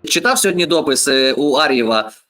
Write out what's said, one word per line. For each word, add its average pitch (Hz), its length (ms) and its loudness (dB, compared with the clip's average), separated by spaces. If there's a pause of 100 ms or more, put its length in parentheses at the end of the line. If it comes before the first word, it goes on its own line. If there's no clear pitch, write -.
Читав - 300 0
сьогодні 180 280 0
допис, 151 420 0
е, 131 240 2
у 143 200 0
Ар'єва 123 580 0 (200)